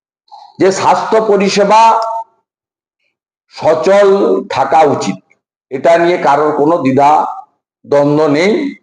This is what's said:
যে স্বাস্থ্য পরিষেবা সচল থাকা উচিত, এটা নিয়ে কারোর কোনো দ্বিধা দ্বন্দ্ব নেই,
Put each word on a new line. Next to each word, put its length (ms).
যে 120
স্বাস্থ্য 540
পরিষেবা 760
সচল 580
থাকা 340
উচিত, 340
এটা 280
নিয়ে 200
কারোর 400
কোনো 200
দ্বিধা 480
দ্বন্দ্ব 400
নেই, 560